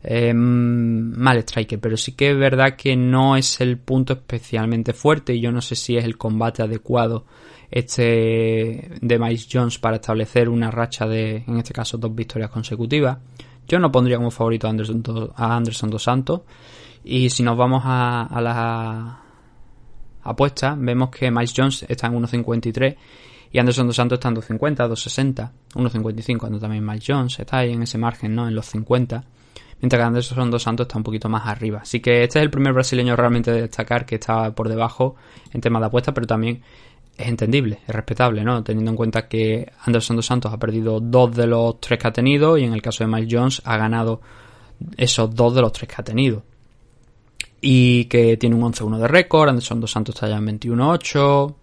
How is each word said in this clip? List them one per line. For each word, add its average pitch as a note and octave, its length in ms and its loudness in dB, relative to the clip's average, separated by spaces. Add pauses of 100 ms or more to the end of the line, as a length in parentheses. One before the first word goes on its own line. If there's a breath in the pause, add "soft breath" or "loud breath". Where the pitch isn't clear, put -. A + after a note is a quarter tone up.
eh, A#2 320 2
mal A#2+ 1040 2
striker, A2 400 -4
pero A2 180 -2
sí B2+ 160 -6
que C#3 200 2
es C#3+ 40 2
verdad C3+ 400 2
que C3 200 0
no C3 400 4
es C3 240 0
el B2 180 0
punto C3 360 0
especialmente A#2 800 -4
fuerte, C#3+ 420 0
y A#2+ 60 -2
yo A#2+ 120 -2
no A#2+ 100 -2
sé B2 140 -8
si A#2+ 200 -2
es A#2 80 0
el A2+ 140 -6
combate A2+ 440 -2
adecuado A2+ 640 -2 (460 loud breath)
este A2+ 1200 0 (100)
de A#2+ 180 2
Miles A#2 320 -2
Jones A#2+ 280 0
para A2+ 180 0
establecer A2+ 540 0
una A#2 200 0
racha A#2 360 -4
de, A2 400 -4
en A#2 100 -4
este A#2 160 -4
caso, - 240 -6
dos A2+ 180 -6
victorias A2 360 -6
consecutivas. B2 680 -2 (500 loud breath)
Yo E3+ 120 2
no E3+ 120 4
pondría B2 280 4
como A#2+ 120 -2
favorito A2+ 360 -2
a A2 40 0
Anderson A2 320 -4
Do-, A2+ 320 -6
a A#2 220 0
Anderson A#2 320 -2
Dos G#2+ 140 -4
Santos. C3 380 0 (640 loud breath)
Y B2+ 260 2
si B2+ 120 -2
nos A#2 140 2
vamos B2+ 280 2
a, B2 380 0
a A#2+ 180 -4
las A#2 760 -4 (1080 loud breath)
apuestas, C#3+ 560 0
vemos B2+ 320 0
que B2+ 220 -2
Miles A#2+ 240 0
Jones C3+ 320 0
está A#2 180 -4
en A#2 80 -2
uno A#2 140 -2
cincuenta A#2 400 -2
y A2+ 40 -4
tres C3 220 0 (560 loud breath)
y - 80 0
Anderson B2 300 2
Dos A#2 80 -2
Santos B2 200 2
está B2+ 120 -4
en A#2 60 0
dos A2 120 -6
cincuenta, B2+ 400 0
dos A#2 160 -4
sesenta, C3 500 -4 (220)
uno B2 160 0
cincuenta A2 300 -4
y - 20 -14
cinco A2+ 240 -2
anda G#2+ 140 -6
también G#2+ 260 -4
Miles G#2+ 180 -8
Jones, C3 360 -2
está C3 180 -4
ahí B2 140 0
en A#2 100 -2
ese A#2 160 -6
margen, A2+ 380 -4
¿no? A#2+ 100 -2
En A2+ 80 -4
los A2 120 -6
cincuenta, A#2+ 580 -2 (560 loud breath)
mientras B2 200 2
que A#2 60 2
Anderson A#2+ 420 0
Dos A#2 140 -2
Santos A#2 240 -2
está - 100 -10
un A2 60 -4
poquito A2 260 -6
más A2 200 -2
arriba. G#2+ 340 -6
Así - 160 -6
que A#2+ 240 4
este B2 160 2
es D3+ 60 6
el D3 60 2
primer C3+ 220 2
brasileño B2 440 2
realmente A#2+ 340 2
de A#2 120 2
destacar A#2 440 -4
que - 80 -6
está A2 400 -2
por A2+ 140 -4
debajo A2+ 480 -2 (360 loud breath)
en A#2+ 80 -6
tema A2+ 200 0
de A2 60 0
apuestas, B2 280 0
pero A#2+ 140 -2
también A#2 340 -2 (560 soft breath)
es G#2+ 80 -6
entendible, A#2 600 0
es A2+ 60 -6
respetable, A2 520 0
¿no? A#2 180 0
Teniendo A2 300 -2
en A2+ 40 -2
cuenta A2+ 300 -2
que A2 460 -2 (120)
Anderson A#2 320 2
Dos A2+ 100 -2
Santos A#2+ 260 0
ha A2 60 -8
perdido A2 420 -2
dos A#2+ 340 4
de A#2 140 2
los A#2 320 2
tres - 180 0
que - 80 -4
ha A2+ 60 2
tenido C#3+ 440 4
y C#3+ 60 4
en A#2+ 100 0
el A2 80 -4
caso A#2 220 -4
de A2 80 0
Miles A2 180 -2
Jones A#2+ 360 2
ha A#2 120 0
ganado A2+ 440 0 (760 loud breath)
esos A2+ 380 0
dos A#2+ 180 4
de B2+ 100 4
los A2 100 2
tres - 160 -10
que - 100 -14
ha G#2 60 -10
tenido. A2+ 400 0 (1200)
Y B2 420 6
que A#2 320 4
tiene A#2 180 2
un A#2 80 2
once A#2 180 -2
uno A2 160 -2
de A2+ 80 0
récord, D#3 420 4
Anderson A#2+ 300 -2
Dos A2+ 140 -4
Santos A2 240 -4
está G#2+ 120 -4
ya G#2+ 80 -2
en G#2+ 80 -2
veintiuno A#2 460 0
ocho C#3+ 720 2